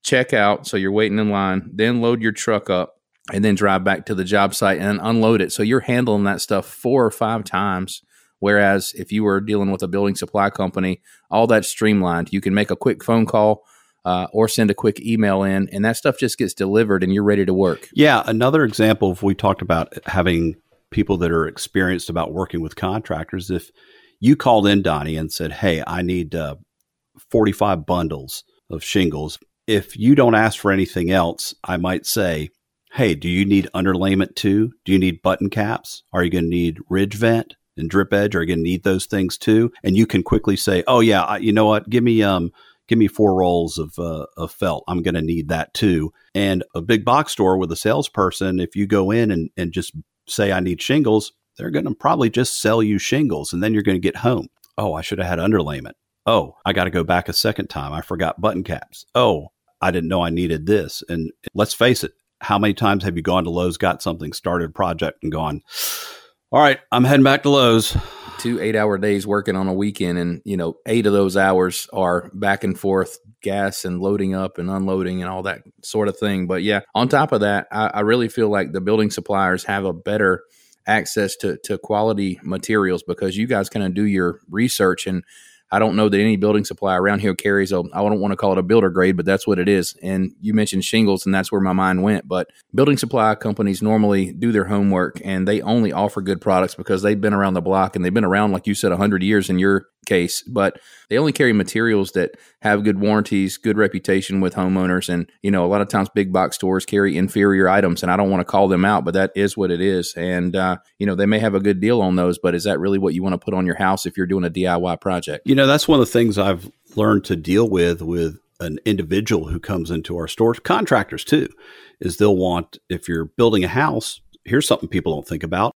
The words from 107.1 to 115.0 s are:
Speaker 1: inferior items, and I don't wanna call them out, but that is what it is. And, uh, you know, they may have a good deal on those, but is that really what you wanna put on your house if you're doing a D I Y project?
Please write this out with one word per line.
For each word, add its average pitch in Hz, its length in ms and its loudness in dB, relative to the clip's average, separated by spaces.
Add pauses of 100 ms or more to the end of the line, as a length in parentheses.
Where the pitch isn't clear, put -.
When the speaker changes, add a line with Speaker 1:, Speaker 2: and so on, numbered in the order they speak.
Speaker 1:
inferior 95 520 2
items, 92 360 2
and 90 80 0
I 92 40 2
don't 98 140 2
wanna 90 140 0
call 98 240 2
them 92 160 2
out, 98 200 2
but 85 100 -2
that 95 200 0
is 98 220 -2
what 92 160 -2
it 85 80 -4
is. 92 360 -2
And, 90 380 -2
uh, 92 220 0 (240)
you 101 60 -2
know, 95 100 -2
they 101 100 0
may 107 140 2
have 107 160 0
a 95 40 2
good 98 200 0
deal 113 200 2
on 92 140 0
those, 90 240 0
but 87 160 0
is 85 80 -4
that 92 160 -2
really 98 220 0
what 90 140 0
you 92 100 -4
wanna 95 120 -2
put - 160 -6
on 92 140 -2
your 85 80 -2
house 95 320 -2
if 87 100 -8
you're 92 120 -2
doing 92 160 -2
a 87 60 -2
D 92 140 -4
I 87 120 0
Y 87 180 -2
project? 85 500 -6